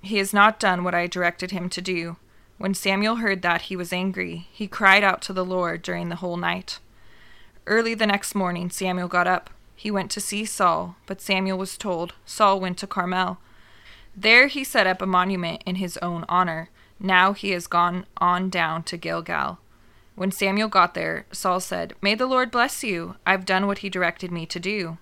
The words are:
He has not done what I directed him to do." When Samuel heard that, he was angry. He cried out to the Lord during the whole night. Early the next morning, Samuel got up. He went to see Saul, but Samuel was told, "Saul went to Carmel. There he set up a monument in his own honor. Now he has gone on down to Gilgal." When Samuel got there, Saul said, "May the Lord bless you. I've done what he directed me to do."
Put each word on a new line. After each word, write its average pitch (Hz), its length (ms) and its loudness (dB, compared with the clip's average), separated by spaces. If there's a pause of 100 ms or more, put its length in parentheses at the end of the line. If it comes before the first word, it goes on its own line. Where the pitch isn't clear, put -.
He 202 160 -2
has 196 160 0
not 208 260 6
done 180 240 2
what 180 120 0
I 175 120 2
directed 180 440 -2
him 180 180 -4
to - 120 -8
do." 170 360 -6 (400)
When 190 160 0
Samuel 202 440 0
heard 196 240 0
that, 175 220 0
he 190 120 -8
was 180 160 -6
angry. 180 600 -4
He 208 160 -8
cried 202 360 6
out 185 200 2
to 190 100 -8
the 185 100 -2
Lord 175 380 -2
during 175 260 -6
the 170 100 -6
whole 175 200 -6
night. 175 420 -4 (880)
Early 226 280 2
the 220 120 0
next 202 260 0
morning, 175 360 -2
Samuel 180 400 -4
got 180 180 2
up. 185 220 0 (260)
He - 160 -8
went 190 200 -2
to 202 100 -6
see 208 240 -4
Saul, 175 500 0 (100)
but 190 140 -10
Samuel 190 380 0
was 185 200 -8
told, 175 360 -4 (120)
"Saul 196 360 4
went 180 160 -4
to 202 100 -10
Carmel. 185 520 -2 (760)
There 226 320 6
he 269 160 -4
set 214 240 2
up 185 140 0
a 190 40 -2
monument 180 600 0
in 185 100 -2
his 185 220 -6
own 170 320 -4
honor. 170 400 0 (280)
Now 185 360 4
he 196 160 -6
has 175 180 -2
gone 175 380 0 (120)
on 180 320 2
down 165 340 0
to - 120 -10
Gilgal." 165 640 -4 (560)
When 190 160 -2
Samuel 202 380 0
got 180 240 4
there, 165 400 -4
Saul 185 260 0
said, 180 420 -6
"May 202 140 2
the 254 100 -2
Lord 254 260 0
bless 247 340 0
you. 180 300 -6 (100)
I've 190 180 2
done 190 240 0
what 196 120 -2
he 196 100 -6
directed 180 420 -2
me 170 140 -6
to 175 160 -8
do." 180 400 -4